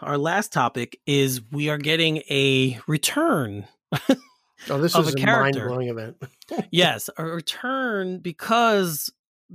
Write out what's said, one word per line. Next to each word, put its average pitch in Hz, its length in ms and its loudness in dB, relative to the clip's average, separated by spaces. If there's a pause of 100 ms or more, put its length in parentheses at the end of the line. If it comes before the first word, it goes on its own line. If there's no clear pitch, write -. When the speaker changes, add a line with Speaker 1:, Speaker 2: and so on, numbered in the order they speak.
Speaker 1:
our 143 180 -4
last 170 340 -2
topic 120 540 -2
is 135 340 2 (120)
we 147 160 -2
are 151 100 -2
getting 156 400 0 (120)
a 131 560 2
return 151 800 0 (260)
<laughs> - 160 -4 (600)
Speaker 2:
Oh, 143 100 0
this 165 160 2
Speaker 1:
of 165 100 4
Speaker 2:
is 160 80 0
Speaker 1:
a - 20 0
Speaker 2:
a 131 40 0
Speaker 1:
character. 135 480 2
Speaker 2:
mind-blowing 123 200 -2
event. 113 280 -8 (320)
<laughs> 294 220 -6
Speaker 1:
Yes, 160 460 2
a 160 80 -6
return 190 920 -4
because, 190 920 0 (420)